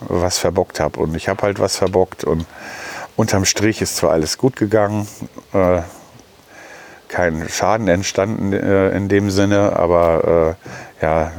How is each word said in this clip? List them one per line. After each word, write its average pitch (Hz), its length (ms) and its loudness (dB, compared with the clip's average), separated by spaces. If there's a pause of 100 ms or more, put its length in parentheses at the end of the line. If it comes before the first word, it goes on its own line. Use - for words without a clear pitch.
was 90 360 -2
verbockt 90 420 -2
hab. 78 200 -2
Und 80 180 -2
ich - 140 -8
hab 98 120 -6
halt 101 160 0
was 101 180 -2
verbockt 95 460 0
und 80 220 -2 (720)
unterm 101 300 2
Strich - 340 0
ist - 160 -4
zwar 82 140 2
alles 80 260 0
gut 131 200 0
gegangen, 104 520 0 (460)
äh, 90 260 4 (1300)
kein 82 400 -2
Schaden 104 400 0
entstanden, 98 640 0
äh, 95 380 2
in 98 180 0
dem 101 220 4
Sinne, 101 460 2
aber, 82 800 4 (440)
äh, - 40 -2
ja, 80 340 0